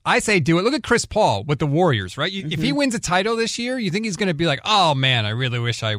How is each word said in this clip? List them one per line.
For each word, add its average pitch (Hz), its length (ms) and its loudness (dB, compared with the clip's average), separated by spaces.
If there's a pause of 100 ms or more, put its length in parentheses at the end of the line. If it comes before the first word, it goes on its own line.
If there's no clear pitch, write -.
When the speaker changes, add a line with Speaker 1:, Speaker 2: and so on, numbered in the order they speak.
Speaker 1:
I 196 160 2
say 202 220 2
do 165 180 2
it. 185 40 0
Look 247 100 2
at 294 100 -2
Chris - 220 0
Paul 135 400 0
with 147 140 -2
the 165 60 -2
Warriors, 139 520 2
right? 156 120 -2
You, 190 220 -6
if 160 100 -4
he 247 100 0
Speaker 2:
Mm-hmm. 285 60 -2
Speaker 1:
wins 269 180 0
a 220 40 -4
title 226 380 0
this 226 200 -4
year, 254 220 -4
you 208 100 -2
think 202 140 -2
he's 202 140 -4
gonna 190 160 0
be 156 120 -2
like, 143 200 0
"Oh, 190 280 4
man, 131 320 2
I 104 40 -2
really 120 300 -2
wish 117 240 -2
I, 107 160 -2